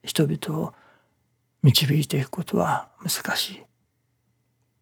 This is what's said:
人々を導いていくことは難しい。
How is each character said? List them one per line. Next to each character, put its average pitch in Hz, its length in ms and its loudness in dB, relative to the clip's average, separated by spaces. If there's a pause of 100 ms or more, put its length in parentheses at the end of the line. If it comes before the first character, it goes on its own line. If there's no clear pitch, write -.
人 - 260 0
々 156 300 -4
を - 140 -6 (920)
導 147 380 6
い 143 60 -2
て 143 120 -2
い 131 60 -2
く - 40 -18
こ - 140 -8
と - 140 -2
は 165 320 0 (120)
難 - 360 -4
し - 140 -4
い。 - 120 -18 (1200)